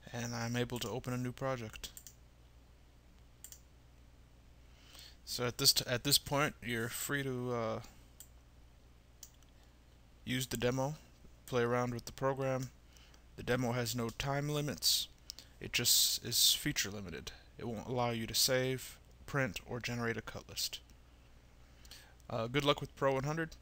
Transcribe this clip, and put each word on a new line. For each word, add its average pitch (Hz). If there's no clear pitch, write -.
and 120
I'm 117
able 123
to 113
open 123
a 123
new 123
project. 123
So -
at 117
this 139
t-, -
at 120
this 143
point, 143
you're 117
free 143
to, 123
uh, 113
use 127
the 120
demo, 131
play 123
around 123
with 117
the -
program. 131
The -
demo 123
has 120
no 117
time 139
limits. 147
It -
just -
is -
feature -
limited. 90
It 104
won't 113
allow 120
you 113
to 110
save, 127
print, 131
or 123
generate 117
a 110
cut -
list. -
Uh, 113
good 131
luck 143
with -
Pro 139
one 135
hundred. 156